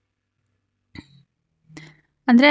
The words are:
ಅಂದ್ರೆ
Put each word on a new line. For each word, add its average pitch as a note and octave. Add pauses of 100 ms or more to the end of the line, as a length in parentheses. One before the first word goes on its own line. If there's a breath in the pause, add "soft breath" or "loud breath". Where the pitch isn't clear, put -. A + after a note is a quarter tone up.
(2250 soft breath)
ಅಂದ್ರೆ B3